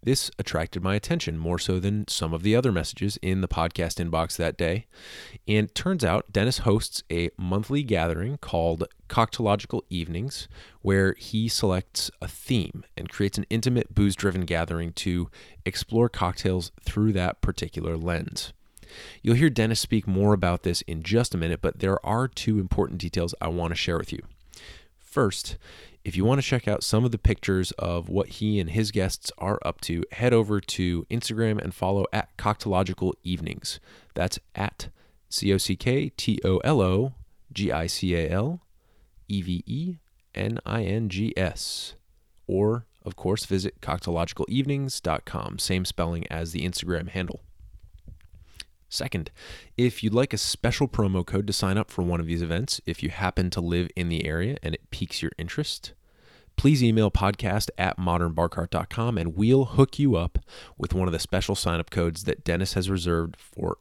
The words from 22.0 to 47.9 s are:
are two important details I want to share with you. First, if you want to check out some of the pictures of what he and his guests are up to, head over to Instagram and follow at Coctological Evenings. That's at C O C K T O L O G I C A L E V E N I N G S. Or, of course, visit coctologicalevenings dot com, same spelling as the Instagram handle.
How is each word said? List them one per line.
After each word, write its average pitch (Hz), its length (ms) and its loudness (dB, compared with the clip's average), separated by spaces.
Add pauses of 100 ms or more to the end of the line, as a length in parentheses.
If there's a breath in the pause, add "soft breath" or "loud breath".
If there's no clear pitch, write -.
are 120 220 2
two 110 320 0
important 92 400 0
details 85 420 -4
I 82 60 -4
want 82 240 -2
to 82 60 -2
share 85 220 0
with - 140 -6
you. - 120 -10 (720 loud breath)
First, - 600 0 (460 loud breath)
if 87 120 -4
you 95 80 2
want 131 160 4
to - 60 -2
check 127 200 0
out 104 160 0
some 113 220 2
of 123 80 2
the 113 60 -2
pictures 95 540 2
of 87 360 -4
what 92 200 0
he 107 300 -2
and 85 120 0
his 107 200 0
guests 95 480 -2
are 98 240 -2
up - 200 -4
to, 85 280 -2
head 123 220 2
over 104 280 4
to 87 500 -2
Instagram 110 520 0
and 92 100 -4
follow 98 400 0
at - 240 -4
Coctological 95 760 0 (100)
Evenings. - 560 -6 (360 loud breath)
That's - 260 -2 (160)
at - 320 -6 (400 soft breath)
C - 240 2
O 95 60 6
C 92 180 0
K 139 320 0
T - 360 0
O 95 140 4
L 139 220 4
O 98 340 2 (380)
G 98 180 -2
I 80 160 0
C 90 300 0
A 80 120 0
L 123 340 -2 (640)
E 101 140 -2
V 90 220 -2
E 160 340 -4 (360)
N 104 320 -2
I 110 160 -2
N 104 260 0
G 98 280 -2
S. - 580 -4 (540)
Or, 104 380 0 (180)
of 92 100 -8
course, 98 300 -2
visit 95 360 -2
coctologicalevenings 123 1200 -2
dot 78 240 -2
com, - 360 -6
same 92 240 0
spelling 85 440 -2
as 82 220 -6
the 80 160 -4
Instagram 87 440 -2
handle. 92 320 -4 (1500 loud breath)